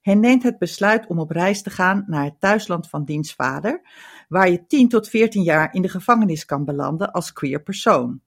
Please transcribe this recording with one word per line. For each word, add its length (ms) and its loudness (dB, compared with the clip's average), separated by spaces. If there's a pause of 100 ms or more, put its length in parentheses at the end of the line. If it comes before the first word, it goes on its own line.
Hij 140 2
neemt 280 4
het 160 -2
besluit 480 0
om 120 -4
op 120 -6
reis 320 -2
te 80 -10
gaan 360 0
naar 180 -4
het 160 -10
thuisland 480 -2
van 160 -6
diens 280 -6
vader, 480 -4 (480)
waar 220 4
je 160 -2
tien 220 4
tot 200 0
veertien 340 0
jaar 320 2
in 80 -2
de 60 -2
gevangenis 560 0
kan 200 -4
belanden 480 -4
als 200 -6
queer 300 -6
persoon. 640 0